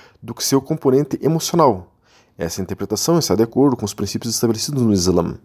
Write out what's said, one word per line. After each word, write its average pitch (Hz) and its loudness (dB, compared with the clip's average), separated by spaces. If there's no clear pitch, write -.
do 113 -14
que - -8
seu 139 2
componente 143 0
emocional. 156 2
Essa 87 -6
interpretação 104 -2
está 95 0
de 110 4
acordo 127 2
com 107 -6
os 98 -8
princípios 107 -6
estabelecidos 120 -2
no 113 4
Islã, 87 2